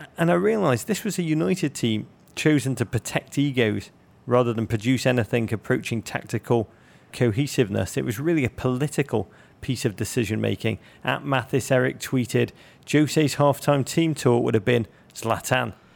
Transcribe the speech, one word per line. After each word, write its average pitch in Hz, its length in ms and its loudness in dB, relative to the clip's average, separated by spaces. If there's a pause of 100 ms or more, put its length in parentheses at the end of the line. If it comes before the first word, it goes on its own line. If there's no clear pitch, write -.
(160)
And 170 140 0
I 175 40 2
realised 180 520 0
this 208 160 -4
was 196 160 -4
a 180 40 -2
United 160 520 0
team 110 320 -2 (300)
chosen 135 400 2
to 120 100 -2
protect - 520 -4
egos 120 520 0 (340)
rather 120 280 4
than 110 160 -2
produce 117 380 0
anything 120 460 0
approaching 113 500 -2
tactical - 680 -2 (440)
cohesiveness. 107 840 0
It 135 80 -2
was 123 160 -4
really 156 240 0
a 110 60 -2
political 127 800 -2 (340)
piece - 240 -4
of 104 100 -2
decision-making. 107 840 -2 (240)
At 135 220 -4
Mathis 135 480 -2
Eric 131 260 2
tweeted, 123 520 -2 (340)
"Jose's 147 520 2
halftime 143 500 2
team 165 280 0
talk 120 300 4
would 123 100 2
have 107 120 0
been, 120 200 2 (280)
'Zlatan, 113 580 -2 (240)